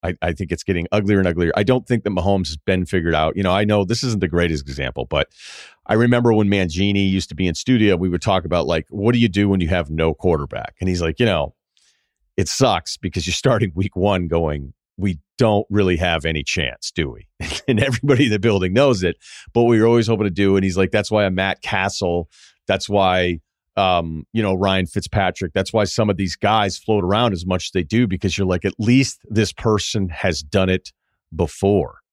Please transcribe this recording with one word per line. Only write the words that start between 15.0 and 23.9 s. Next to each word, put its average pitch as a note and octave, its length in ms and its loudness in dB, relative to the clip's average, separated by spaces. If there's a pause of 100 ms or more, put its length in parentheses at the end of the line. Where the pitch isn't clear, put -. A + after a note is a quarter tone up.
don't G#2+ 320 2
really F#2+ 280 2
have E2 260 -2
any D#2+ 200 -2
chance, - 480 -6
do D2+ 180 -4
we?'" A1+ 180 -18 (120)
<laughs> - 280 -8
And A#2 140 2
everybody C3+ 440 2
in A2+ 60 2
the G#2 80 0
building F#2+ 340 2
knows A#2+ 300 4
it, E2+ 140 -2 (360)
but A#2 100 4
we A#2 180 4
were A2+ 60 6
always A#2 200 4
hoping G#2+ 180 0
to G2 60 -2
do. G2 240 2
And F#2+ 80 4
he's F#2 140 -2
like, F#2+ 140 0
"That's G#2 200 0
why G#2 140 2
a F#2+ 60 0
Matt F#2+ 300 -2
Castle, F#2+ 680 -2 (380)
that's G2 220 -2
why, F#2 500 2 (380)
um, E2+ 560 0